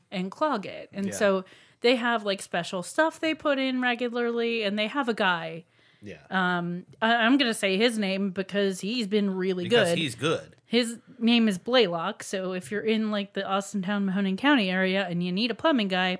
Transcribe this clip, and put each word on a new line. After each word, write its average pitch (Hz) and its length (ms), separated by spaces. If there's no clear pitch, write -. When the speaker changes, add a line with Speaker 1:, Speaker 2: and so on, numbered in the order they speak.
Speaker 1:
and 185 200
clog 262 360
it. 80 260
And 196 140
Speaker 2:
Yeah. 196 80
Speaker 1:
so 190 300
they 247 160
have, 233 280
like, 196 180
special 175 400
stuff 311 380
they 320 120
put 302 260
in 262 220
regularly, 233 840
and 202 140
they 214 80
have 240 220
a 233 60
guy. 165 500
Speaker 2:
Yeah. 156 160
Speaker 1:
Um, 180 540
I, 226 140
I'm 233 240
gonna 240 160
say 190 240
his 233 180
name 196 360
because 196 480
he's 220 260
been 202 280
really 185 300
Speaker 2:
Because 202 260
Speaker 1:
good. 170 80
Speaker 2:
he's 143 160
good. 127 420
Speaker 1:
His 233 320
name 233 300
is 185 100
Blaylock, 202 640
so 185 320
if 180 160
you're 208 100
in, 220 300
like, 202 240
the 196 80
Austintown, 196 680
Mahoning 190 280
County 254 320
area 190 360
and 175 160
you 180 80
need 214 200
a 220 40
plumbing 254 340
guy, 185 320